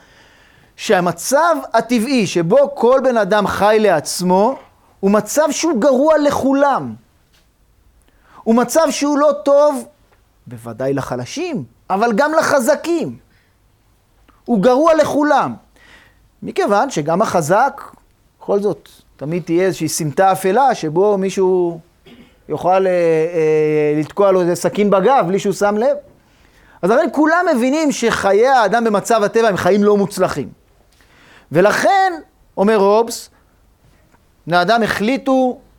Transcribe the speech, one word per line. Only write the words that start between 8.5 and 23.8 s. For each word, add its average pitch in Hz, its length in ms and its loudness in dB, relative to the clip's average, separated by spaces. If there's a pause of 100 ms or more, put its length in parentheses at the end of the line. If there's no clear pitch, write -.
מצב 247 340 2
שהוא 285 280 -2
לא 294 140 2 (120)
טוב, 285 420 2 (640)
בוודאי 117 460 -6
לחלשים, 143 720 -8 (260)
אבל 220 260 0
גם 294 240 0
לחזקים. 285 760 -2 (1300)
הוא 240 140 0
גרוע 254 340 4
לכולם. 277 600 0 (880)
מכיוון 240 460 0
שגם 165 320 -2
החזק, 202 600 0 (580)
בכל 202 200 -2
זאת, 196 300 -6 (280)
תמיד 160 260 -8
תהיה 175 220 0
איזושהי 160 240 -4
סמטה 175 420 0
אפלה 196 440 0
שבו 185 420 0
מישהו 185 640 -2 (720)
יוכל, 185 380 0
אה, 185 40 0
אה, 156 1080 0